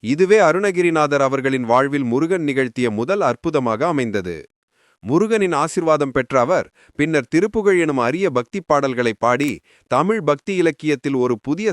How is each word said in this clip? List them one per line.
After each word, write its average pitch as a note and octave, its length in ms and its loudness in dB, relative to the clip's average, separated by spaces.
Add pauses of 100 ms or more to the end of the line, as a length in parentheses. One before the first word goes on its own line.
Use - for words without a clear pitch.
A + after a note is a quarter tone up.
இதுவே F3+ 380 2
அருணகிரிநாதர் E3+ 800 2
அவர்களின் C3+ 440 0
வாழ்வில் C3+ 400 2
முருகன் D#3+ 380 -2
நிகழ்த்திய C3 480 -2
முதல் B2+ 300 -2
அற்புதமாக C3 680 -2
அமைந்தது. G2+ 640 -4 (500)
முருகனின் F#3+ 520 0
ஆசிர்வாதம் D#3 580 0
பெற்ற B2+ 300 0
அவர் C3+ 320 0 (220)
பின்னர் D3 400 0
திருப்புகழ் G3 460 2
எனும் D3+ 180 0
அரிய D#3 320 0
பக்தி B2 300 -4
பாடல்களை C3 580 0
பாடி, B2 420 0 (260)
தமிழ் F#3 360 0
பக்தி D3+ 340 -2
இலக்கியத்தில் D3+ 580 -2
ஒரு B2 260 0
புதிய F3+ 320 -4